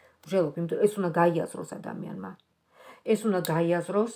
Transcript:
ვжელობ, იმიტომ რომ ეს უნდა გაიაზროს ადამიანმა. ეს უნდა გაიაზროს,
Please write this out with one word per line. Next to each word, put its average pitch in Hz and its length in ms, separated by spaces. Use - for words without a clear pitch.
ვжელობ, 160 300
იმიტომ 170 240
რომ 208 60
ეს 208 100
უნდა 185 160
გაიაზროს 170 640
ადამიანმა. - 580
ეს 214 200
უნდა 196 180
გაიაზროს, 170 760